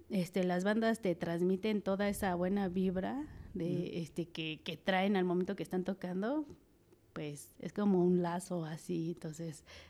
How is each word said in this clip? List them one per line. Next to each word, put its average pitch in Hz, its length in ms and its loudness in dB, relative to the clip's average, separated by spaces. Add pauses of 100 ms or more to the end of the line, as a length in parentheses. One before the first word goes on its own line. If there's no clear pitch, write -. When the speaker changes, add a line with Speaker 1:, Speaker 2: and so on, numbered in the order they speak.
Speaker 1:
este, 185 340 0
las 180 200 2
bandas 220 360 2
te 180 160 2
transmiten 180 680 2
toda 196 260 0
esa 196 240 0
buena 185 360 2
vibra 190 540 0 (300)
de, 165 180 -2
Speaker 2:
Ujú. 170 220 -2
Speaker 1:
este, 170 360 -4
que, 156 340 -6
que 160 140 -6
traen 190 380 2
al 185 100 4
momento 180 300 0
que - 60 -6
están 180 220 -2
tocando, 196 600 -2 (680)
pues, 147 460 -10
es - 120 -8
como 202 320 4
un 180 200 6
lazo 175 420 -4
así. 165 460 -4
Entonces, 160 520 -10 (260)